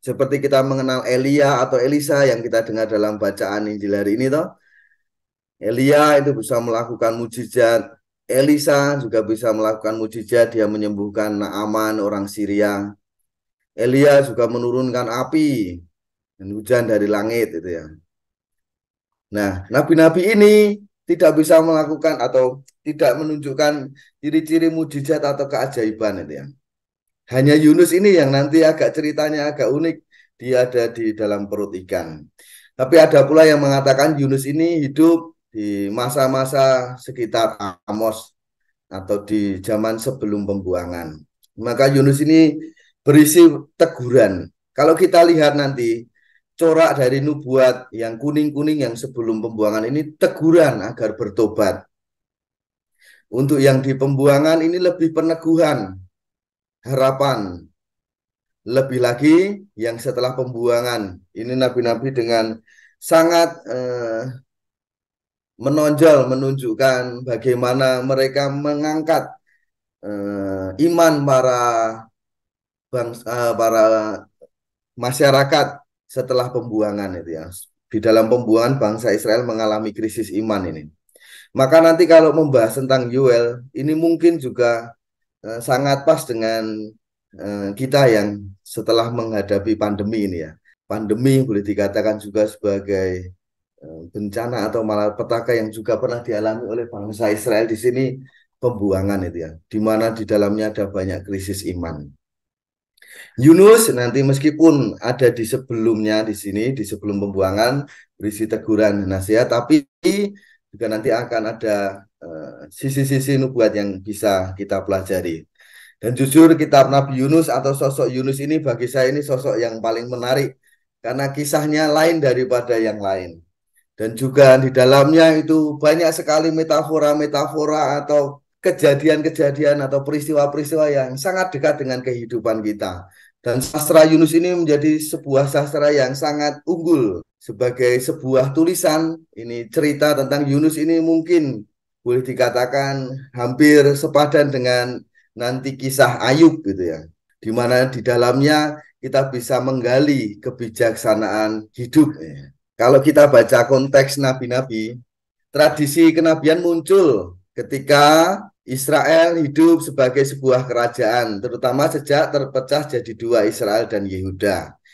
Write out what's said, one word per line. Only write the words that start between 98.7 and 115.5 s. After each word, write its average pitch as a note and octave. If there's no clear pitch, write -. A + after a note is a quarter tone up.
itu E2
ya, D#2
di G#2+
mana A2
di A2+
dalamnya G#2+
ada G2
banyak F#2
krisis F#2+
iman. E2
Yunus F#3+
nanti B2
meskipun C#3+
ada B2
di A#2
sebelumnya A2
di G#2+
sini, G#2
di C3
sebelum G2+
pembuangan, G2+
berisi G#2
teguran G#2
dan F#2+
nasihat, A2
tapi B2+
juga G#2
nanti A2
akan A#2
ada, G2+
eh, C#2+
sisi-sisi C3+
nubuat A#2+
yang G2+
bisa G2
kita G2
pelajari. F#2